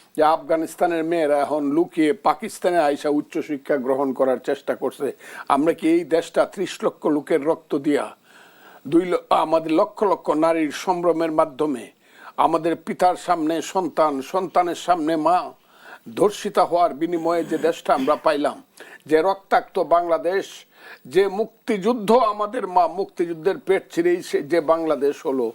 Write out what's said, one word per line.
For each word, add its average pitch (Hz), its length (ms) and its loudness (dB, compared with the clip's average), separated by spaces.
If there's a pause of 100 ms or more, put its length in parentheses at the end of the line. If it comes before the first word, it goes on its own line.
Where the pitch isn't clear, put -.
(180)
যে 151 60 4
আফগানিস্তানের 160 800 0
মেয়েরা 156 360 0
এখন 143 240 -2
লুকিয়ে 151 500 0
পাকিস্তানে - 640 -2
আইসা 143 320 0
উচ্চশিক্ষা 147 680 -2
গ্রহণ 135 360 0
করার 131 240 2
চেষ্টা 135 380 -4
করছে। 135 360 -4 (360)
আমরা 147 260 2
কি 156 160 -2
এই 170 140 2
দেশটা 160 420 0
ত্রিশ - 380 -6
লক্ষ - 240 -4
লোকের 151 360 0
রক্ত 156 320 -2
দিয়া, 139 400 -2 (720)
দুই 170 180 4
ল-, 175 120 0 (120)
আমাদের 160 420 0
লক্ষ 208 320 0
লক্ষ 180 260 0
নারীর 160 420 0
সম্ভ্রমের 165 600 0
মাধ্যমে, 151 640 -4 (420)
আমাদের 160 380 2
পিতার 180 400 0
সামনে 160 460 -2
সন্তান, 156 600 0
সন্তানের 175 540 -2
সামনে 165 400 0
মা 160 380 0 (640)
ধর্ষিতা 196 500 0
হওয়ার 170 280 2
বিনিময়ে 165 500 -2
যে 156 140 -2
দেশটা 165 360 0
আমরা 139 220 2
পাইলাম, 147 480 -2 (420)
যে 156 160 4
রক্তাক্ত 190 580 0
বাংলাদেশ, 170 640 2 (600)
যে 185 220 2
মুক্তিযুদ্ধ 208 840 -2
আমাদের 214 560 0
মা 180 200 2
মুক্তিযুদ্ধের 170 680 -4
পেট - 360 -2
ছিঁড়েই 175 300 0
সে - 200 -4
যে 160 180 0
বাংলাদেশ 151 640 0
হলো, 131 300 -2